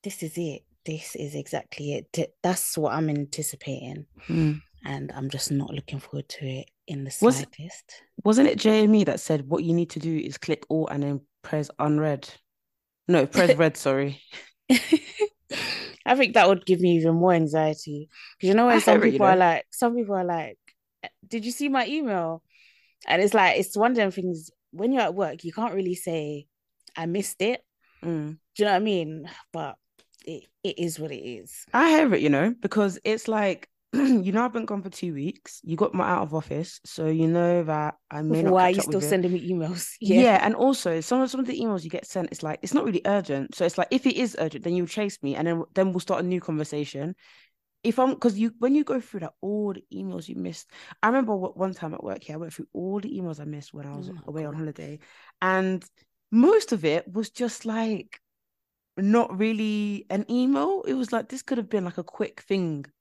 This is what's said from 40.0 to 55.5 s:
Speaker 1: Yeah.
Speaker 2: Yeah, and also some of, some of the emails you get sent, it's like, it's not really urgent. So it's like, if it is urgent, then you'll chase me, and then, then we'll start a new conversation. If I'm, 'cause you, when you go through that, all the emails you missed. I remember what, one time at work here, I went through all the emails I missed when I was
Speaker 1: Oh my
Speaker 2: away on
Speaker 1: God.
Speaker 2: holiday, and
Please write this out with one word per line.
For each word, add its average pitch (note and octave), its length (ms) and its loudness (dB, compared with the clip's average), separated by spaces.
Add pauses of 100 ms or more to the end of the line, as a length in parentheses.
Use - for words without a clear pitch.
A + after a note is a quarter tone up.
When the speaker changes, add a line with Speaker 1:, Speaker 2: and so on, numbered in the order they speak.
Speaker 1:
Yeah. G#3+ 200 6
Speaker 2:
Yeah, A3 260 6
and A3 80 2
also G3+ 460 0
some B3 220 0
of, C4 60 0
some C4 120 -4
of B3+ 80 -2
the - 120 -6
emails G3+ 220 -2
you D#3+ 80 -12
get - 160 -8
sent, F3+ 240 -6
it's - 140 -12
like, D#3 180 -6
it's F#3+ 100 -6
not C#4+ 120 0
really F#3+ 200 -2
urgent. F3 520 -2
So F#3 80 0
it's F3 120 0
like, F#3 140 0
if C4 160 2
it A#3 80 2
is A#3+ 240 -2
urgent, D3+ 240 -4
then F3 140 -2
you'll F3 100 0
chase G3+ 380 -4
me, C#3 100 -2
and E3 140 -2
then, E3+ 160 -2 (100)
then F#3+ 160 4
we'll F3+ 80 -2
start F3+ 240 -2
a F3+ 40 -2
new F3+ 140 0
conversation. D3+ 760 -6 (680)
If A#3 160 0
I'm, C4 160 4
'cause G#3 240 0
you, A3+ 220 0
when C4 160 4
you D4 80 4
go C4 160 -2
through G3+ 200 -12
that, E3 200 -10
all G#3 320 -4
the - 200 -12
emails F#3+ 360 -10
you - 80 -12
missed. F3+ 340 -10 (320)
I G#3+ 60 4
remember A#3 260 2
what, F#3 220 -6
one F#3 180 -4
time E3 200 -8
at - 100 -12
work G2 180 -8
here, D#3 140 -14
I - 20 -10
went D#3+ 140 -12
through - 200 -14
all F#3+ 280 -6
the G#3 100 -10
emails E3 300 -8
I D3 40 -14
missed D3 300 -14
when C#3+ 120 -14
I C#3+ 100 -12
was F3+ 120 -12
Speaker 1:
Oh F#3+ 40 -14
my E3+ 160 -16
Speaker 2:
away D#3 160 -8
on D3 80 -8
Speaker 1:
God. D#3 80 -10
Speaker 2:
holiday, D3+ 400 -12 (400)
and F#3 440 0 (460)